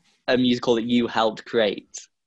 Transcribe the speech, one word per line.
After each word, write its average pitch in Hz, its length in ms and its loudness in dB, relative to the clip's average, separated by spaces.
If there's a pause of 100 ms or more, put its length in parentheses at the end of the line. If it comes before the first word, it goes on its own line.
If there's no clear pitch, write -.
(280)
a 127 80 2
musical 123 380 2
that 113 100 0
you 120 220 2
helped 110 400 -2
create? - 520 -2 (280)